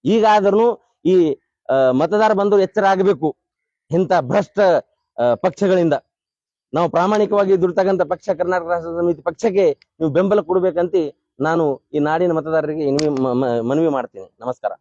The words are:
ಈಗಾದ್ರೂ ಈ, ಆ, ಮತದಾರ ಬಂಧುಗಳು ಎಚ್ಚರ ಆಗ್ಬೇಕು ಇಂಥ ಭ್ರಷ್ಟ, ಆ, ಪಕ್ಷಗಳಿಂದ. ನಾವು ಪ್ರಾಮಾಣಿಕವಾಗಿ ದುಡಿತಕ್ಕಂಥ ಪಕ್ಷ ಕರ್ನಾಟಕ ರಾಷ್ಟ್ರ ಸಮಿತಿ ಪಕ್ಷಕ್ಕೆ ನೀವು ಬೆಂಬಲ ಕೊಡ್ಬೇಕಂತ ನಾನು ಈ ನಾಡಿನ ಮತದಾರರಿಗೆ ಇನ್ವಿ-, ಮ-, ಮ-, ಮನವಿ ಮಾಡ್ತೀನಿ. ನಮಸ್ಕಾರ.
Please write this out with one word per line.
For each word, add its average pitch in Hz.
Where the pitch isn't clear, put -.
ಈಗಾದ್ರೂ 214
ಈ, 185
ಆ, 131
ಮತದಾರ 196
ಬಂಧುಗಳು 202
ಎಚ್ಚರ 196
ಆಗ್ಬೇಕು 185
ಇಂಥ 185
ಭ್ರಷ್ಟ, 175
ಆ, 120
ಪಕ್ಷಗಳಿಂದ. 180
ನಾವು 165
ಪ್ರಾಮಾಣಿಕವಾಗಿ 202
ದುಡಿತಕ್ಕಂಥ 185
ಪಕ್ಷ 175
ಕರ್ನಾಟಕ 175
ರಾಷ್ಟ್ರ 170
ಸಮಿತಿ 170
ಪಕ್ಷಕ್ಕೆ 180
ನೀವು 160
ಬೆಂಬಲ 190
ಕೊಡ್ಬೇಕಂತ 175
ನಾನು 156
ಈ 151
ನಾಡಿನ 165
ಮತದಾರರಿಗೆ 156
ಇನ್ವಿ-, 143
ಮ-, 131
ಮ-, 123
ಮನವಿ 143
ಮಾಡ್ತೀನಿ. 120
ನಮಸ್ಕಾರ. 113